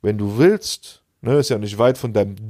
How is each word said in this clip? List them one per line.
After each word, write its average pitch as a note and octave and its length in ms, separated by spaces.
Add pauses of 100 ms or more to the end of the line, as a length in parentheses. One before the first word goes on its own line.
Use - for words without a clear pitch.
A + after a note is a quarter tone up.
Wenn G#2+ 160
du G#2 200
willst, - 640 (180)
ne, B2 180
ist C3+ 120
ja A2+ 80
nicht G#2 200
weit B2+ 200
von A#2 140
deinem G2+ 240 (120)